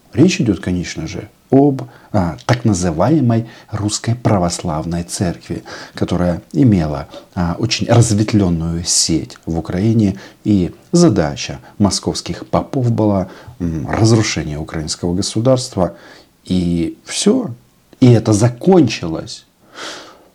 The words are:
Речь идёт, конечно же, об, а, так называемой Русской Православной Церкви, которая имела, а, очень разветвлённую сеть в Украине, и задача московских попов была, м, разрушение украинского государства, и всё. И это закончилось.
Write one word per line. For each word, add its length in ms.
Речь 280
идёт, 180
конечно 460
же, 220
об, 320
а, 340
так 200
называемой 800
Русской 440
Православной 880
Церкви, 580
которая 480
имела, 520
а, 240
очень 280
разветвлённую 960
сеть 640
в 140
Украине, 560
и 280
задача 680
московских 680
попов 440
была, 360
м, 280
разрушение 720
украинского 560
государства, 800
и 600
всё. 440
И 60
это 260
закончилось. 1120